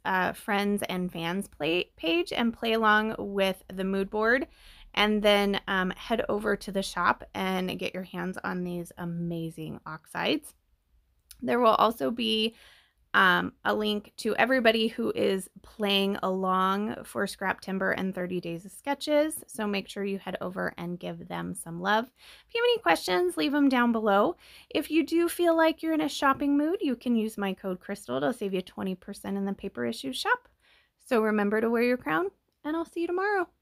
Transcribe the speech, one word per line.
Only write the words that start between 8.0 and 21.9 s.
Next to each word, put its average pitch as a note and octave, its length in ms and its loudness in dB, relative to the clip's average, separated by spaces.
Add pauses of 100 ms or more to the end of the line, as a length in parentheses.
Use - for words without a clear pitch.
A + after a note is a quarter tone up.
hands F3+ 400 -6
on F#3 180 -4
these F3 340 -6
amazing E3+ 880 -6
oxides. E3+ 680 -4 (880)
There B3 180 0
will A3+ 140 6
also A#3 360 2
be, A3 440 0 (580)
um, F#3 400 4 (120)
a G#3 100 2
link G#3 440 -2
to G#3+ 180 -2
everybody A#3 520 4
who A3+ 260 -2
is G3 340 0 (140)
playing G3+ 600 0
along F#3+ 840 0
for G3+ 220 -4
Scrap F#3+ 340 -4
Timber F#3+ 320 -2
and F#3 220 -2
Thirty F3+ 260 -4
Days E3+ 240 -8
of G3 80 -18
Sketches. D4 760 0
So G#3+ 200 -6
make G3+ 220 -2
sure G3+ 160 -6
you G3 140 -2
head F#3+ 220 -8
over F3+ 360 -4
and F3 220 -6
give F3 300 -10
them F3 260 -6
some E3+ 260 -10
love. G#3+ 300 0 (360)